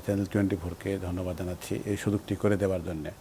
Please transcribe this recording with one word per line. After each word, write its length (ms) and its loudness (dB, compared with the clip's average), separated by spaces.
চ্যানেল 200 2
টোয়েন্টি 300 2
ফোরকে 460 -2
ধন্যবাদ 360 -2
জানাচ্ছি 480 -4
এই 120 0
সুযোগটি 380 0
করে 220 4
দেওয়ার 280 2
জন্যে। 360 -4